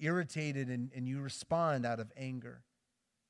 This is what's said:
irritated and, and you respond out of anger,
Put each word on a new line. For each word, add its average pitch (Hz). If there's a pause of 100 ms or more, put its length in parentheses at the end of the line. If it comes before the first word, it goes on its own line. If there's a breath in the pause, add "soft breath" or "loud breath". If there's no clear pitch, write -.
irritated 151
and, 123
and 127
you 135
respond 143
out 117
of 107
anger, 123 (680)